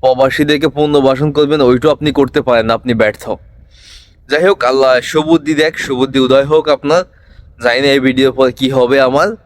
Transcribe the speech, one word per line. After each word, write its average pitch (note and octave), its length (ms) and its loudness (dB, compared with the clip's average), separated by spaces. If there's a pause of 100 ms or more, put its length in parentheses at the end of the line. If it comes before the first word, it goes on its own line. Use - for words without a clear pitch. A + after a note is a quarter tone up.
প্রবাসীদেরকে C#3 680 0
পুনর্বাসন C#3+ 640 0
করবেন, D3 280 0
ওইটাও B2+ 300 2
আপনি D3 220 -2
করতে C#3 280 0
পারেন A#2+ 260 0
না, A2+ 80 0
আপনি A#2 200 -4
ব্যর্থ। G#2+ 360 -2 (1000)
যাই D3+ 160 0
হোক, G3 180 0
আল্লাহ C3 360 2
সুবুদ্ধি D#3 540 -2
দেখ, B2+ 240 -2
সুবুদ্ধি C3+ 400 -4
উদয় C3 260 2
হোক D3+ 240 0
আপনার। D3+ 360 0 (580)
জানি A#2+ 180 0
না C#3 60 0
এই C#3 140 2
ভিডিওর C3 320 0
পর B2+ 180 2
কি C3 200 -4
হবে C3 300 2
আমার C3+ 280 0 (180)